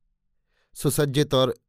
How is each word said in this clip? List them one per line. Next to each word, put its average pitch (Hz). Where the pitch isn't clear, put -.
सुसज्जित 143
और 131